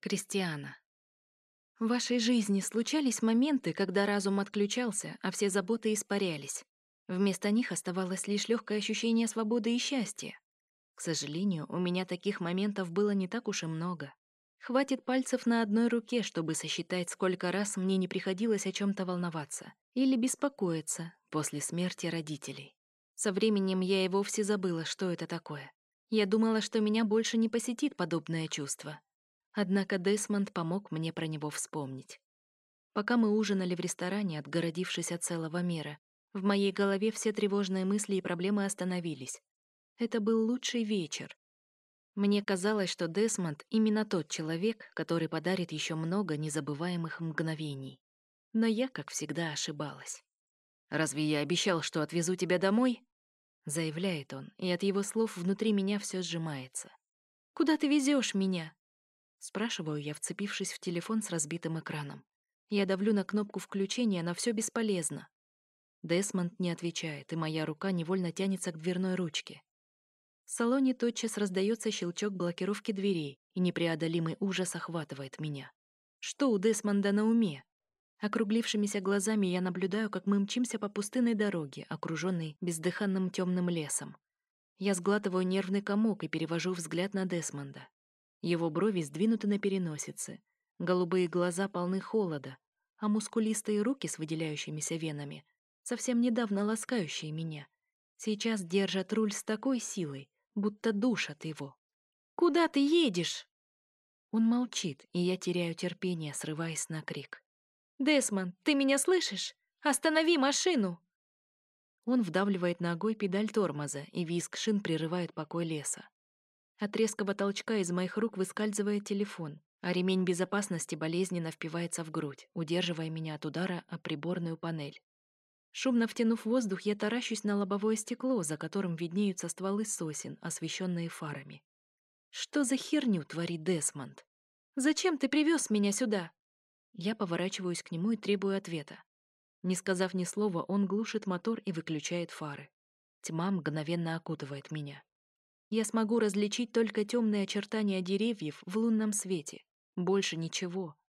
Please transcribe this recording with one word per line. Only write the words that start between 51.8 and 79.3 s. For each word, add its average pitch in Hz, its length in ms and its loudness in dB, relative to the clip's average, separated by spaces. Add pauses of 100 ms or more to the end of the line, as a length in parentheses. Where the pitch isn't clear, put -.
что 160 200 -2
отвезу 165 340 0
тебя 180 220 2
домой?» 226 480 4 (600)
заявляет 160 680 -2
он, 135 240 -10
и 185 120 -2
от 175 140 2
его 196 200 2
слов 220 340 0
внутри 196 360 2
меня 202 260 2
все 190 220 -6
сжимается. 160 680 -6 (600)
«Куда 302 240 4
ты 302 100 2
везешь 277 460 4
меня?» 185 400 0 (680)
спрашиваю 160 600 -4
я, 147 120 -6
вцепившись 202 600 -4
в - 60 -12
телефон 185 420 -2
с - 80 -6
разбитым 165 500 -2
экраном. 147 440 -8 (460)
Я 202 180 2
давлю 196 260 4
на 196 100 4
кнопку 208 360 -2
включения, 196 640 0
но 175 100 -2
все 233 200 0
бесполезно. 208 760 -2 (720)
Десмонд 175 580 0
не 180 120 2
отвечает, 165 600 -4
и 160 40 -2
моя 156 300 0
рука 160 260 -2
невольно 175 400 0
тянется 190 400 -2
к 160 80 -8
дверной 185 360 0
ручке. 170 460 -6 (840)
В - 60 -12
салоне 254 440 4
тотчас 233 420 -2
раздается 202 540 0
щелчок 196 420 -2
блокировки 185 580 -2
дверей, 190 480 0 (140)
и 190 60 -4
непреодолимый 165 800 0
ужас 185 360 -2
охватывает 147 640 -8
меня. 147 320 -6 (480)
Что - 300 0
у 214 80 4
Десмонда 202 540 4
на 208 140 4
уме? 220 380 4 (600)
Округлившимися 208 760 2
глазами 202 460 4